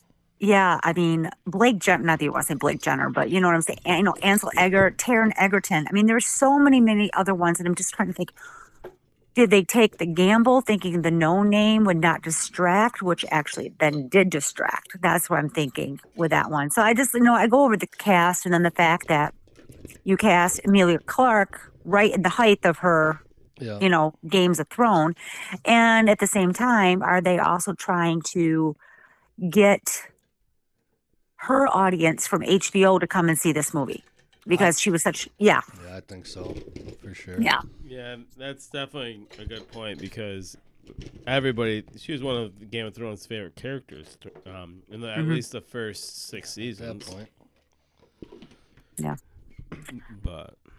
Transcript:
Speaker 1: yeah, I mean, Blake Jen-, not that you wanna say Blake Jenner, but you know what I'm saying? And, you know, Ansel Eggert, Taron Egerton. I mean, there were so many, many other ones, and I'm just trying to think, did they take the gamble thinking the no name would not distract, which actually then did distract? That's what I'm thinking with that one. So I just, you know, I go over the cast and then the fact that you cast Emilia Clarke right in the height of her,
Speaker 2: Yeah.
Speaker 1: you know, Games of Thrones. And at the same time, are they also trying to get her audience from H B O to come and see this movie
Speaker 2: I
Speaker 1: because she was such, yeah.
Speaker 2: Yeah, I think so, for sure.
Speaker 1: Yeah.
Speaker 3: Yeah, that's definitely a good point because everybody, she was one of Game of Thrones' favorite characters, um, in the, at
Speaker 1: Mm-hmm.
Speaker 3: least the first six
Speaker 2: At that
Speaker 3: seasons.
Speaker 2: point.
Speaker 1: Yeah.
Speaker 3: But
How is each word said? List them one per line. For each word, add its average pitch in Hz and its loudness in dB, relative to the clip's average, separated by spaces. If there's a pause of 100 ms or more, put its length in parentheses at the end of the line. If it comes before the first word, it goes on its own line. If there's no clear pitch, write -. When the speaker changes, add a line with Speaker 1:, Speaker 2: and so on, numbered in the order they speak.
(400)
Speaker 1:
yeah, 196 4
I 165 0
mean, 165 0 (160)
Blake 196 2
Jen-, 165 2
not 160 2
that 151 -2
you 139 -2
wanna 131 -4
say 165 -6
Blake 143 -2
Jenner, 139 -2
but 127 -2
you 185 0
know 180 4
what 170 2
I'm 165 0
saying? - -6
And, 160 0
you 185 0
know, 190 2
Ansel 196 0
Eggert, 185 2
Taron 226 0
Egerton. 185 0
I - -10
mean, 208 2
there 226 2
were 233 2
so 277 2
many, 277 6
many 214 2
other 190 0
ones, 170 0
and 175 -6
I'm 175 0
just - -6
trying 202 -4
to 180 -6
think, - -8 (1000)
did 240 4
they 196 6
take 220 2
the 165 -6
gamble 214 4
thinking 180 -2
the 165 0
no 165 2
name 214 4
would 185 2
not 160 0
distract, 180 0
which 175 -2
actually 143 -4
then 147 0
did 185 4
distract? - -6
That's 170 0
what 160 0
I'm 147 -2
thinking 143 -6 (160)
with 160 -2
that 156 0
one. 147 -2
So 226 0
I 220 4
just, 247 0
you 240 0
know, 240 6
I 220 2
go 262 4
over 220 2
the - -6
cast 180 0
and 175 0
then 170 4
the 170 0
fact 170 2
that 151 0 (720)
you 190 0
cast 180 2
Emilia 180 4
Clarke - 0 (140)
right 202 2
in 190 0
the 180 0
height 214 2
of 165 2
her, 156 2 (360)
Speaker 2:
Yeah. 202 -10
Speaker 1:
you 196 2
know, 156 2 (120)
Games 180 2
of 151 -8
Thrones. 175 2 (480)
And 226 4
at 208 2
the 202 0
same 185 0
time, 196 2
are 180 2
they 180 2
also 170 0
trying 170 -2 (120)
to 160 0 (720)
get 196 2 (1400)
her 269 2
audience 175 0
from 165 -4
H - 0
B 190 4
O 190 4
to 175 -2
come 175 0
and 160 0
see 170 0
this 147 -4
movie 139 -6
Speaker 2:
I - -20
Speaker 1:
because 175 2
she 214 -2
was 165 0
such, - -4 (120)
yeah. 175 4 (220)
Speaker 2:
Yeah, 90 -18
I - -16
think 92 -20
so, - -14 (460)
for 196 -20
sure. 180 -8
Speaker 1:
Yeah. 135 -2 (220)
Speaker 3:
Yeah, 123 -16 (200)
that's 139 -16
definitely 131 -14 (120)
a 104 -20
good 110 -16
point 110 -14
because 98 -14 (720)
everybody, 120 -4 (140)
she - -16
was 143 -8
one 131 -6
of 104 -12
Game 113 -10
of 104 -14
Thrones' 110 -14
favorite 104 -14
characters, 123 -16 (280)
um, 92 -20
in 107 -18
the, 117 -12
at 107 -6
Speaker 1:
Mm-hmm. 160 -2
Speaker 3:
least 156 -6
the 117 -12
first - -14
six 101 -16
Speaker 2:
At - -16
that 101 -14
Speaker 3:
seasons. 113 -14
Speaker 2:
point. 98 -18 (1700)
Speaker 1:
Yeah. 151 -8 (1080)
Speaker 3:
But 80 -14 (240)